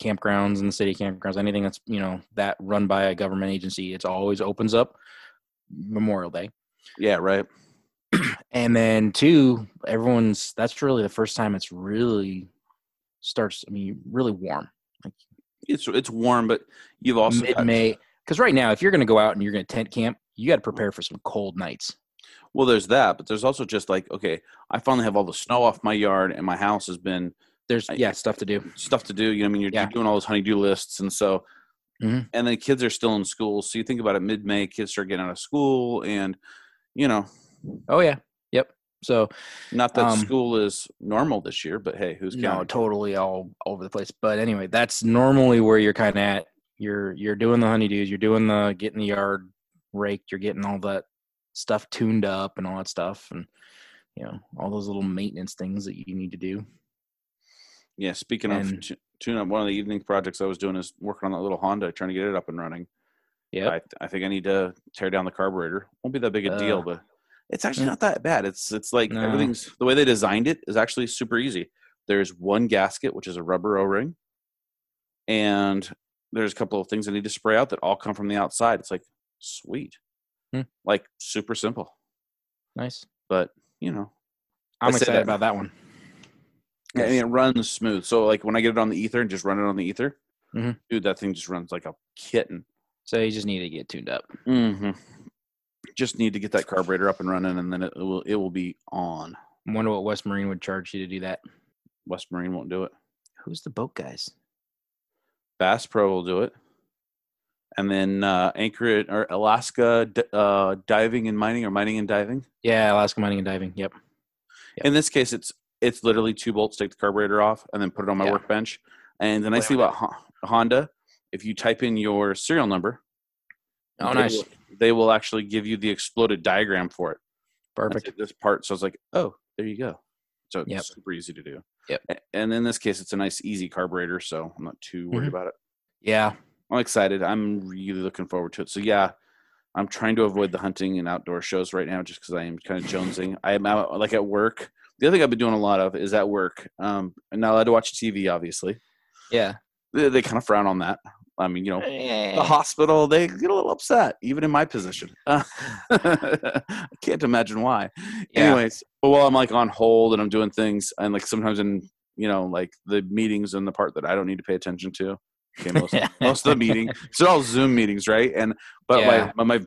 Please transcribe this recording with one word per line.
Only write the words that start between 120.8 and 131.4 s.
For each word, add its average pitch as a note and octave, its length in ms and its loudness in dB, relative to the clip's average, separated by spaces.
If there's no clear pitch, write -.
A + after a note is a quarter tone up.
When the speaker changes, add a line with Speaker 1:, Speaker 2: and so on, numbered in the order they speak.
Speaker 2:
if G2 120 -12
you A2 100 -6
type A#2 280 -2
in A#2 140 0
your G#2 380 0
serial D3+ 320 0
number, G2 340 -2
Speaker 1:
Oh, A2 80 -2
Speaker 2:
they B2+ 60 0
Speaker 1:
nice. A#2+ 180 2
Speaker 2:
will, G#2+ 120 -2
they A#2 120 6
will A2+ 200 6
actually A2 320 0
give G#2 220 -4
you A2 100 -2
the G#2 140 -4
exploded G#2 520 0
diagram F#2+ 460 0
for E2+ 240 -6
it. - 60 -10
Speaker 1:
Perfect. - 300 -2
Speaker 2:
That's G2 100 -10
it, - 20 -10
this G#2 140 -8
part. - 340 0
So - 60 -6
I - 20 -2
was F2+ 80 -6
like, F#2+ 160 -4
"Oh, D#3 220 -2
there G#2+ 100 -6
you G#2+ 120 -10
go." B2+ 220 -8
So F#2 100 -6
it's E2 120 -8
Speaker 1:
Yep. F#2+ 120 -6
Speaker 2:
super F#2+ 180 -12
easy E2+ 220 -12
to D2+ 80 -20